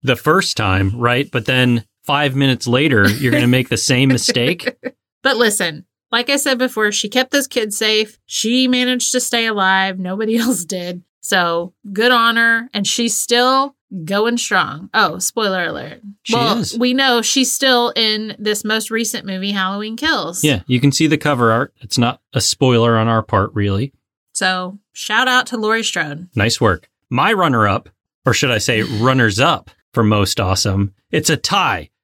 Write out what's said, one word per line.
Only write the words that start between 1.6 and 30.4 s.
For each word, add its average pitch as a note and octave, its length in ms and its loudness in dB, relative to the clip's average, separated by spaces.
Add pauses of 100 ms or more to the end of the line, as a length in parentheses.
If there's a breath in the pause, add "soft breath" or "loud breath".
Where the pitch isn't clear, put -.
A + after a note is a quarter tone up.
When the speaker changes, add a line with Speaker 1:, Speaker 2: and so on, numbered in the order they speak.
Speaker 1:
five C#3+ 320 0
minutes C3+ 320 0
later, A#2+ 420 4
you're A#2 220 0
gonna A#2+ 160 2
make B2+ 220 2
the A2+ 80 -2
same C3 320 2
mistake. B2+ 720 0
Speaker 2:
<laughs> - 400 -16
But G3+ 140 0
listen, G3+ 480 0 (260)
like A#3+ 180 -2
I C#4 60 2
said C#4 240 -2
before, A3 320 0
she G#3+ 180 -4
kept B3+ 220 0
those C#4 160 0
kids A3 280 -4
safe. G#3+ 520 0
She B3+ 400 0
managed B3 460 0
to B3+ 60 0
stay A#3 280 -2
alive. F#3+ 500 0
Nobody G3+ 400 -2
<laughs> - 0 -
else A3+ 260 0
did. F3+ 380 -8 (200)
So F3 520 -2 (180)
good A3 200 2
on A#3 260 2
her. A#3 360 0
And G3+ 140 -2
she's A#3 300 -2
still C4 580 2 (300)
going G#3+ 320 0
strong. F#3 560 -2
Oh, G3+ 260 0
spoiler F#3+ 460 -2
alert. - 360 -10 (220)
Speaker 1:
She A3+ 120 -2
Speaker 2:
Well, A#3 240 2
Speaker 1:
is. - 180 -4
Speaker 2:
we B3 160 2
know B3+ 280 2
she's B3+ 300 0
still A#3+ 440 2
in G#3+ 440 -2
this G#3 240 -4
most A3 280 -4
recent A3+ 340 -4
movie, F#3+ 260 -6
Halloween G3+ 460 -4
Kills. G3+ 460 -2
Speaker 1:
Yeah, C3 240 2
you B2+ 120 2
can C#3 120 4
see D#3+ 160 2
the D3+ 100 2
cover B2 340 2
art. A#2+ 300 -2
It's - 160 -6
not B2 240 -2 (120)
a B2 60 0
spoiler A#2 580 2
on A2 100 2
our A2+ 160 0
part, G#2 300 0
really. G2+ 380 -2 (400)
Speaker 2:
So F#3 460 -4 (160)
shout A#3 340 -2
out B3+ 200 0
to B3 100 -6
Laurie A3 260 0
Strode. D#3+ 520 -6
Speaker 1:
Nice A2 260 0
work. G2 260 0 (220)
My D3+ 240 2
runner-up, A#2 560 2 (380)
or B2 60 4
should C3 180 0
I A2 80 2
say A2 240 0
runners-up B2 840 2 (240)
for A#2 100 2
most G#2 360 2
awesome, G2 540 0 (180)